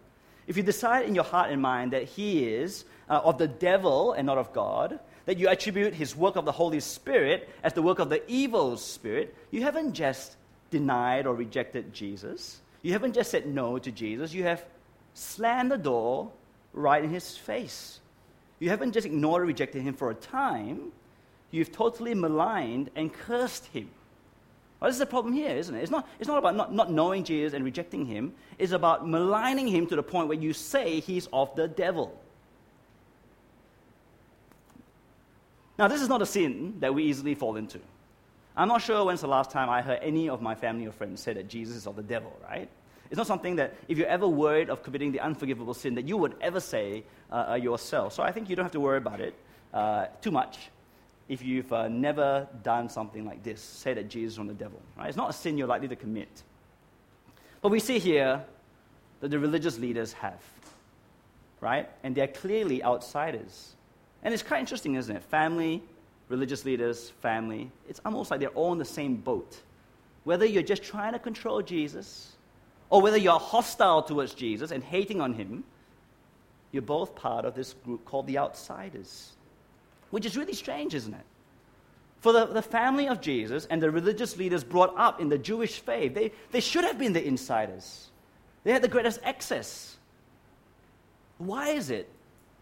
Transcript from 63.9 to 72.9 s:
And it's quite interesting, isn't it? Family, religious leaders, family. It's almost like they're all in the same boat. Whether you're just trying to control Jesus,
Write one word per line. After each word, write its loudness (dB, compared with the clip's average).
And -2
it's -2
quite -2
interesting, -4
isn't -4
it? -8
Family, 0
religious -4
leaders, -2
family. -4
It's -16
almost -4
like -2
they're 0
all 0
in -2
the -4
same -4
boat. -4
Whether 4
you're 4
just 0
trying -6
to -4
control -4
Jesus, -6